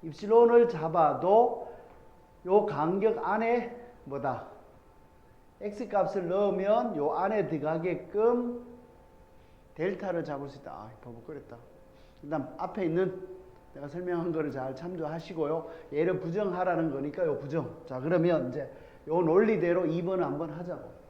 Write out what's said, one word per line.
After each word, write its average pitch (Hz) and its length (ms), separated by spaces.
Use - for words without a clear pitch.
입실론을 233 640
잡아도 165 1040
요 202 200
간격 170 640
안에 226 480
뭐다? 135 400
X값을 202 680
넣으면 202 680
요 147 180
안에 196 340
들어가게끔 180 1160
델타를 180 500
잡을 139 260
수 - 100
있다. - 120
아, 107 180
버벅거렸다. 120 560
그다음 147 260
앞에 185 280
있는 175 420
내가 143 140
설명한 175 440
거를 156 200
잘 131 240
참조하시고요. 160 920
얘를 170 260
부정하라는 175 720
거니까 147 340
요 151 140
부정. 139 360
자, 127 140
그러면 160 500
이제 135 220
요 165 140
논리대로 175 680
이 165 160
번 185 200
한번 151 280
하자고. 170 420